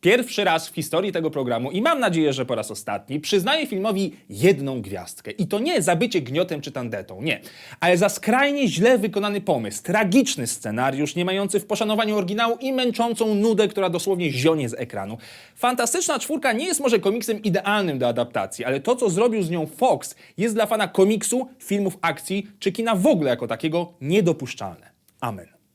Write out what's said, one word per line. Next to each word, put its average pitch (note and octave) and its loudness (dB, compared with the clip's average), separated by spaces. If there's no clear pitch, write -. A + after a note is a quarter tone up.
Pierwszy G#3+ 2
raz E3 2
w - -18
historii F3+ -2
tego E3 -2
programu B2+ -2
i F3+ -2
mam D4+ 2
nadzieję, E3 2
że C3 -4
po B2+ -2
raz A2 -6
ostatni, G#2+ -6
przyznaję A3+ 0
filmowi G3 -4
jedną C3+ 2
gwiazdkę. F#2+ -12
I E3+ 0
to G3+ 4
nie C#4 0
za F3 2
bycie A3 0
gniotem D3+ -2
czy - -12
tandetą, G#2+ -8
nie. C3 -2
Ale F3+ 4
za F#3+ 4
skrajnie C4+ 2
źle G#3 4
wykonany G3+ -2
pomysł, A#2+ -2
tragiczny G3 2
scenariusz, C3 -2
nie F3 0
mający G3 0
w G3+ -14
poszanowaniu G#3+ 0
oryginału G#3 0
i C4 -2
męczącą A#3 0
nudę, G#3+ 4
która F#3 0
dosłownie F3 0
zionie C3+ 2
z A#2 -6
ekranu. G#2+ -8
Fantastyczna B3 0
Czwórka C4+ -2
nie B3+ -2
jest F4+ -2
może A#3 4
komiksem G#3+ -2
idealnym G3 0
do B2 2
adaptacji, A#2 -2
ale C3+ -2
to, A#3+ 0
co A#3+ 0
zrobił G#3+ 2
z D#3+ -2
nią E3 -2
Fox, - 0
jest G#3+ 0
dla G#3+ 2
fana G#3+ 0
komiksu, A3 2
filmów G3 -2
akcji F#3+ -2
czy F#3+ -2
kina A3+ 0
w F#3 2
ogóle E3 4
jako A#2+ -2
takiego D#3+ -2
niedopuszczalne. D3 0
Amen. G#2 -8